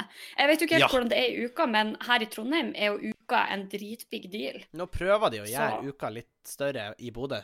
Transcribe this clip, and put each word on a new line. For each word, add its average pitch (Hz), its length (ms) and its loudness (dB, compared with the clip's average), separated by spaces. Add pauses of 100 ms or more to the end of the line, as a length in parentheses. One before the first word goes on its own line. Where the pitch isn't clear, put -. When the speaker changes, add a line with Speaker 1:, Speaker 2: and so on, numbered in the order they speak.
(380)
Speaker 1:
Jeg 277 100 6
vet 311 120 6
jo 339 60 2
ikke 320 120 4
helt 269 80 8
Speaker 2:
Ja. - 20 2
Speaker 1:
hvordan 247 220 2
det - 80 4
er 254 120 2
i 220 160 -4
uka, 302 220 0
men 214 320 2
her 240 220 2
i 220 40 0
Trondheim 226 480 -2
er 208 120 0 (100)
jo 220 160 -6
uka 220 300 0 (100)
en 196 160 -4
dritbig 202 640 -10
deal. 233 240 -6 (160)
Speaker 2:
Nå 170 180 -6
prøver 196 400 2
de 110 100 -4
å 104 60 -10
gjøre 123 360 -2
Speaker 1:
Så 135 100 -6
Speaker 2:
uka 131 180 -6
litt 113 200 -12 (140)
større 123 540 -4
i 120 120 -10
Bodø, 123 340 -6